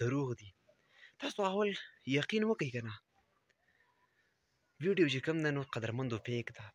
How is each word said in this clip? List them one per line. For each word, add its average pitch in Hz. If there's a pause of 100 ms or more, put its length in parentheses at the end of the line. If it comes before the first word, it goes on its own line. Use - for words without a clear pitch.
دروغ 131 (140)
دي؟ 101 (720)
تاسو 269
اول 208 (460)
یقین 208
وکړئ 214
که 120
نه؟ 110 (1900)
ویډیو 180
چې 131
کوم 160
ده 147
نو 143 (160)
قدرمندو 113 (100)
پیک 120 (100)
ده. 107